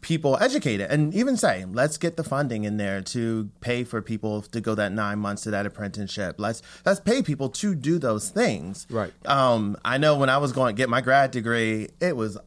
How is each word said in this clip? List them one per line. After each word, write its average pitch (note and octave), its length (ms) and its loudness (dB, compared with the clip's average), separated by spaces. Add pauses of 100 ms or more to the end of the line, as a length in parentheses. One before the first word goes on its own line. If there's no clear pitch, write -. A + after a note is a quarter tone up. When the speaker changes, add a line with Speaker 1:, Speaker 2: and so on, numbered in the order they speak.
Speaker 1:
people E3 400 2
educated C3 480 0
and D3+ 240 2
even B3 240 2
say, G#2 340 2
"Let's C#3+ 260 0
get E3 200 -4
the D#3+ 60 -4
funding C3+ 400 -2
in G#2 140 -2
there G2 240 -2
to A2+ 480 -2 (100)
pay B2 240 -2
for A#2 180 -4
people G#2+ 400 -4
to - 180 -6
go A2 140 -2
that G#2 180 0
nine G#2 280 -2
months G2+ 240 -4
to A2 80 -4
that G2+ 160 -2
apprenticeship. G2+ 720 -6
Let's, G#2+ 240 -4 (200)
let's F#3+ 160 2
pay B3 220 2
people C#3 280 -2
to G3 260 -2
do D3+ 240 0
those A2 300 0
things." G2+ 600 -2
Speaker 2:
Right. G#2+ 240 -4 (140)
Speaker 1:
Um, A#2 580 4
I B2+ 140 0
know D3+ 180 6
when C#3 120 4
I C3+ 100 4
was C#3 140 0
going B2 220 2
to - 40 -6
get B2+ 100 2
my A#2+ 120 2
grad C3 280 6
degree, A2+ 600 0 (100)
it F3 160 0
was A2 200 -2 (120)